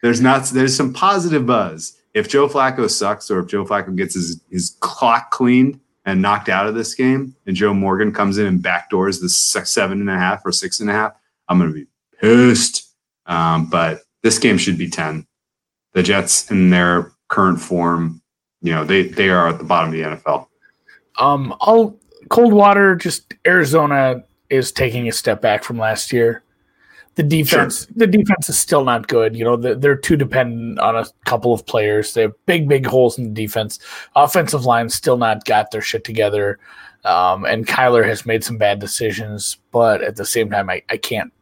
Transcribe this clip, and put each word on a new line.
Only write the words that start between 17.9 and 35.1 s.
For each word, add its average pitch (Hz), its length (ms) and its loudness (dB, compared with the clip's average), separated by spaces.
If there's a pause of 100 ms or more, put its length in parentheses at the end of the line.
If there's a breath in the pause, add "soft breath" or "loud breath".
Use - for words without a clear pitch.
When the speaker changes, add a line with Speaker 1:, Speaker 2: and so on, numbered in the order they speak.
Speaker 1:
you 85 100 -2
know, 78 120 -2
they, 92 240 2
they 98 220 0
are 87 180 4
at 82 100 -2
the 82 60 -12
bottom 82 260 0
of - 40 -6
the 80 100 -6
N 78 80 -8
F 76 140 -14
L. 71 220 -4 (680 soft breath)
Speaker 2:
Um, 139 420 0
I'll, 220 360 4 (320)
cold 233 240 6
water, 202 440 6
just - 380 -8 (120)
Arizona 143 760 2 (260)
is 131 220 0
taking 123 360 -4
a 110 40 -4
step - 300 -2
back 107 220 0
from 120 140 -8
last 110 340 -4
year. 117 300 2 (760 soft breath)
The 175 60 0
defense, 151 640 0
Speaker 1:
Sure. - 100 -20
Speaker 2:
the 226 100 4
defense 202 420 2
is 151 100 -2
still 147 260 2
not 120 240 -2
good. 113 260 2
You 113 100 -6
know, 120 120 2
they're, 120 180 -2
they're 139 220 2
too 156 200 0
dependent 120 640 -2
on 113 160 2
a 110 100 -4 (180)
couple 120 300 0
of 110 120 -8
players. 107 480 0
They 117 80 2
have 107 120 0 (100)
big, 165 240 0
big 135 180 2
holes 123 320 2
in 127 60 -6
the 110 60 -8
defense. 107 480 -6 (360 loud breath)
Offensive 147 520 2
line 117 240 2
still 127 260 0